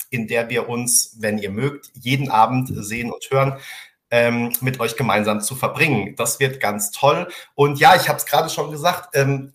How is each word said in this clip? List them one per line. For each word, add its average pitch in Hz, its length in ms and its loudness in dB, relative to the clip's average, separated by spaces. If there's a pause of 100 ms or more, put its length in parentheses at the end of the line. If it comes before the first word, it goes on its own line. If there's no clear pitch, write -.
(120)
in 113 140 -4
der 117 240 -2
wir 117 180 -2
uns, 120 520 -2
wenn 107 180 0
ihr 98 120 -4
mögt, 135 440 -6
jeden 135 380 -2
Abend 120 360 4
sehen 104 440 -6
und - 180 -12
hören, 135 280 2 (520)
ähm, 120 500 2
mit 127 200 -2
euch 117 160 -2
gemeinsam 104 440 2
zu 131 140 -6
verbringen. 120 600 0
Das - 240 -4
wird 135 180 0
ganz 104 320 -2
toll. 165 380 2 (260)
Und 143 240 2
ja, 156 160 6
ich 165 140 2
hab's - 180 -2
gerade 160 240 0
schon 151 220 -6
gesagt, 160 400 -4
ähm, 139 420 0